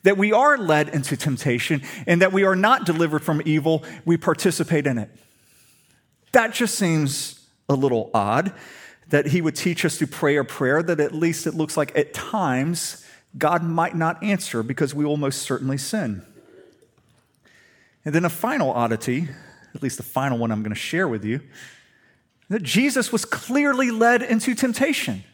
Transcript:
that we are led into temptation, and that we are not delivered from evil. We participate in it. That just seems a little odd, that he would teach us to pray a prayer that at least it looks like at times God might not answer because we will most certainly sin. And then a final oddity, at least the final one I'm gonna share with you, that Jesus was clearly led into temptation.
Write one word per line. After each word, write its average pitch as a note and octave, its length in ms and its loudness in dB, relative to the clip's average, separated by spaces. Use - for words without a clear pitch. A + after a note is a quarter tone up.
that G3 160 6
we G#3 140 2
are C4+ 260 6
led D3+ 300 2
into C#3 280 -4
temptation, C3 640 -2
and F3 140 4
that F#3 120 6
we G3 120 4
are F#3+ 120 4
not A3 280 4
delivered D#3+ 380 0
from D#3 220 0
evil. D#3 400 2
We E3+ 120 4
participate D#3+ 720 0
in B2 120 0
it. G#2+ 120 -8
That A3+ 220 2
just A3+ 200 0
seems D#3 720 -2
a C#3+ 60 4
little C3 380 0
odd, A#2 400 0
that C#3+ 160 2
he D#3+ 140 2
would D#3 140 -2
teach F3 300 -2
us E3+ 140 0
to D#3+ 80 0
pray D3 300 0
a C#3 80 0
prayer C#3+ 380 0
that E3+ 160 0
at D3+ 160 0
least E3 320 -2
it D#3 80 -4
looks D#3 220 -2
like D3 200 -2
at D3 160 0
times D#3+ 920 -4
God E3 260 2
might E3 320 0
not E3 280 -2
answer F#3+ 400 -2
because C3 320 -2
we D3 100 -2
will D3 140 0
most C#3 240 -4
certainly C3+ 340 -2
sin. C3+ 460 -4
And D3+ 100 -4
then E3+ 100 4
a E3 60 0
final A3 400 -2
oddity, A#2+ 580 0
at - 80 -10
least C3 160 -6
the A#2+ 40 -12
final C3 360 -2
one A#2 120 -2
I'm G#2+ 120 -2
gonna G#2+ 120 -4
share F3 320 -2
with A2 180 -4
you, A#2 160 -4
that G#3 140 -4
Jesus A#3 500 0
was - 140 -2
clearly C4+ 640 0
led A#3 320 4
into A#3 320 0
temptation. B3 800 -2